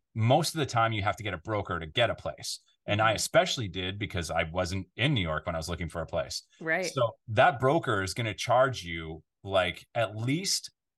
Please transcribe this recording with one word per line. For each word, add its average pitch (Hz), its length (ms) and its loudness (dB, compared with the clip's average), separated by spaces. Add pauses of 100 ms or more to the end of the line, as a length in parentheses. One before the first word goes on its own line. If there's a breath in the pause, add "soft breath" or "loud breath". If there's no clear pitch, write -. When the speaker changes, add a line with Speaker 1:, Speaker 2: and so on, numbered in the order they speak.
(160)
Speaker 1:
most 127 400 4
of 165 40 -4
the 139 60 0
time 113 280 2
you 104 80 -2
have 101 160 0
to 104 60 -14
get 101 100 -4
a 90 40 -6
broker 95 420 -4
to 82 60 -8
get 107 240 0
a 87 60 -4
place. - 440 -10 (260)
And 104 160 0
I 110 80 4
Speaker 2:
Mm-hmm. 104 80 2
Speaker 1:
especially 151 500 2
did 92 320 -6
because 87 320 -4
I 82 120 2
wasn't 87 520 -2
in 139 180 2
New 107 80 2
York 78 240 -2
when 85 100 -4
I 82 40 -2
was 80 80 -6
looking 85 220 -4
for 85 120 -6
a 80 40 -4
place. - 380 -4 (180)
Speaker 2:
Right. 165 240 -2
Speaker 1:
So 123 320 0 (120)
that 127 300 6
broker 131 420 2
is 92 120 -4
gonna 113 200 -4
charge 120 500 2
you, 82 400 -8 (200)
like, 92 500 0
at 107 220 -2
least 139 560 -2 (260)